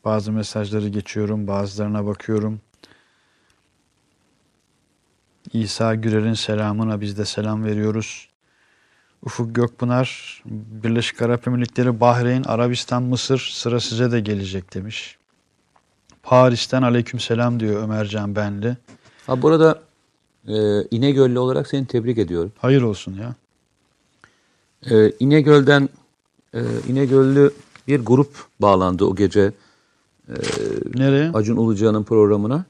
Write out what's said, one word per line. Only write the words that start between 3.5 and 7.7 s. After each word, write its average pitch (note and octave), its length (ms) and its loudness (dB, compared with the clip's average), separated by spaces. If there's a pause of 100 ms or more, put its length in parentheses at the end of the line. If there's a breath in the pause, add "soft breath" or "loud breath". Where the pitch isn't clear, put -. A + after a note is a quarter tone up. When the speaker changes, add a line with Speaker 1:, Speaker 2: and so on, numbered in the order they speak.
Speaker 1:
İsa A2+ 420 -2
Gürer'in A2 400 0
selamına G#2+ 680 -4
biz G2+ 180 -8
de G#2 60 -4
selam G#2+ 400 -4
veriyoruz. G#2+ 640 -4 (920)